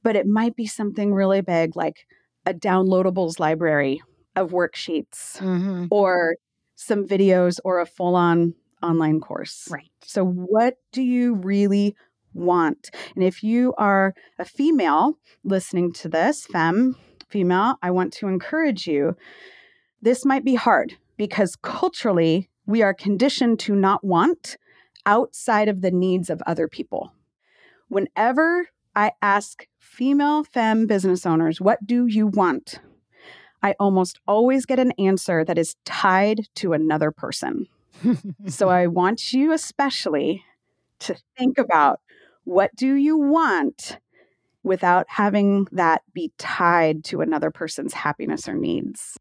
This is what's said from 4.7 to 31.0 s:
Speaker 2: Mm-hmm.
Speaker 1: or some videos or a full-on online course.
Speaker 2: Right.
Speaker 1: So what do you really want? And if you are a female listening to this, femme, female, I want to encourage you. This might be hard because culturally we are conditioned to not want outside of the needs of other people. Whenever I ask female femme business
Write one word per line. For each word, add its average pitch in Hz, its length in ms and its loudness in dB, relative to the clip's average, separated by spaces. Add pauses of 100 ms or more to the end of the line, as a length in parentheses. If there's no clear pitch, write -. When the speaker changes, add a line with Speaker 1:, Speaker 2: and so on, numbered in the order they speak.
Speaker 2:
Mm-hmm. 185 520 -4
Speaker 1:
or 180 440 2 (400)
some 208 300 -4
videos 185 600 2
or 180 160 0
a 165 40 -2
full-on 170 680 2 (280)
online 160 380 0
course. - 500 -12
Speaker 2:
Right. 143 220 -14 (100)
Speaker 1:
So - 240 -4
what 190 520 0 (160)
do 262 100 -4
you 247 320 0
really 202 600 0 (380)
want? 170 560 0 (240)
And 190 120 0
if 185 180 -2
you 240 340 2
are 196 360 2 (260)
a 180 60 -8
female 254 760 2 (240)
listening 185 500 -2
to - 140 -12
this, 170 380 0
femme, 190 500 0 (320)
female, 196 560 2
I 180 80 -2
want 180 220 -2
to - 160 -8
encourage 226 580 -2
you. 143 300 0 (840)
This 240 240 0
might 269 200 0
be 262 100 2
hard 208 400 2 (220)
because 202 400 -2
culturally 180 920 -2 (160)
we 220 160 0
are 196 120 2
conditioned 226 680 0
to 202 160 -2
not 196 280 2
want 202 520 0 (500)
outside 214 600 0
of 196 140 -2
the 180 100 0
needs 180 380 0
of 165 180 -6
other 160 220 -2
people. - 420 -10 (800)
Whenever 262 800 0 (260)
I 208 160 2 (100)
ask 202 460 -2 (100)
female 285 680 0
femme 220 440 0
business 185 380 0